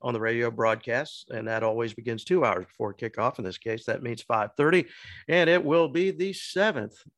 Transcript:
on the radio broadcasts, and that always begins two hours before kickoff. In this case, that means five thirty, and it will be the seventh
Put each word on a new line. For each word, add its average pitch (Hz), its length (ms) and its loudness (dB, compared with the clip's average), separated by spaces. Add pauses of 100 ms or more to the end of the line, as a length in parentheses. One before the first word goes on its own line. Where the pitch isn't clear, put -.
on 120 140 -4
the 110 40 -4
radio 117 300 0
broadcasts, 117 800 -2
and 113 180 -8
that 113 140 -2
always 113 320 0
begins 113 300 -6
two 180 200 4
hours 92 220 2
before - 300 -6
kickoff. 113 420 -2
In 110 80 -6
this 92 140 -8
case, 113 260 -6
that 113 160 -2
means 117 220 -8
five 107 340 0
thirty, 160 300 4 (400)
and 170 200 4
it 170 160 4
will 156 260 4
be 175 200 0
the 185 240 -2
seventh 180 640 -2 (220)